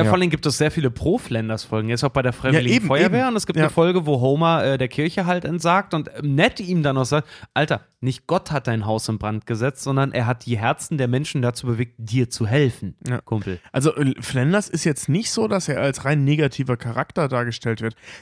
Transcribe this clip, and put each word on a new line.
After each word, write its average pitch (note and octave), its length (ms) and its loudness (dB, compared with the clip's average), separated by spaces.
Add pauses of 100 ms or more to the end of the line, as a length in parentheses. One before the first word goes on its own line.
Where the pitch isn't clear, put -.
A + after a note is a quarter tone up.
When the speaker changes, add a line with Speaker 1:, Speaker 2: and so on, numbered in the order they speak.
Speaker 1:
Ja. - 20 4
Speaker 2:
vor G#2+ 80 4
allem F3+ 160 4
gibt D#3 160 -2
es C#3+ 120 0
sehr D3+ 140 2
viele C#3 180 0
Pro-Flanders-Folgen. A2 1000 -2
Er A#2+ 60 0
ist A#2 100 -2
auch C3 60 2
bei C3+ 100 0
der B2 100 2
Freiwilligen C3 380 2
Speaker 3:
Ja, A#2 80 4
eben, G#3+ 100 0
Speaker 2:
Feuerwehr F#3 340 4
Speaker 3:
eben. C4 80 2
Speaker 2:
und A#3 60 0
es G3+ 100 -2
gibt D#3+ 120 -2
Speaker 3:
Ja. D#3 80 4
Speaker 2:
eine D3+ 60 2
Folge, F3 340 2
wo C#3+ 160 2
Homer, D3+ 420 4
äh, C3+ 140 2
der B2+ 100 0
Kirche E3 380 -2
halt F3+ 180 0
entsagt F3 500 0
und, D#3 240 -4
ähm, C#3+ 180 -2
Ned A3 260 2
ihm F3 200 0
dann C#3 140 2
noch C3 80 2
sagt, C#3+ 240 0 (260)
„Alter, D3 280 0 (180)
nicht B2+ 260 -4
Gott F3 260 -2
hat C#3 160 -2
dein A2+ 180 0
Haus A2 240 -2
in A2 80 0
Brand G#2+ 280 -4
gesetzt, A#2+ 380 -2
sondern C3+ 300 0
er A#2 140 0
hat A#2+ 180 -4
die A#2+ 120 -2
Herzen C3+ 400 -2
der B2+ 120 0
Menschen C3+ 320 -2
dazu A#2+ 260 -2
bewegt, A#2+ 300 -2
dir A#2 320 0
zu - 180 -4
helfen, A#2+ 480 0 (100)
Speaker 3:
Ja. B2 140 -4
Speaker 2:
Kumpel.“ G2+ 400 -6 (140)
Speaker 3:
Also, C3+ 240 2
äh, C3+ 240 2
Flanders D3+ 480 0
ist - 160 -2
jetzt D3 240 -2
nicht F#3 220 0
so, A3 180 0
dass G3 180 -2
er C3 140 -2
als C3+ 240 -2
rein C#3+ 180 2
negativer C#3 540 0
Charakter C3 500 -4
dargestellt A#2+ 540 -2
wird, A2+ 160 -6 (240)